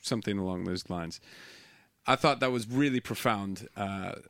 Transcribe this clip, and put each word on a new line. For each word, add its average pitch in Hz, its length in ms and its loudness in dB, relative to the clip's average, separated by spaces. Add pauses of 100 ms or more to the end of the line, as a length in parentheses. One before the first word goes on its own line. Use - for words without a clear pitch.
something 107 380 0
along 92 260 0
those 92 260 -4
lines. 85 300 -6 (840)
I 127 100 6
thought 143 240 4
that 131 120 4
was 113 160 0
really 127 320 2
profound, 101 760 -2
uh, 98 360 -4 (180)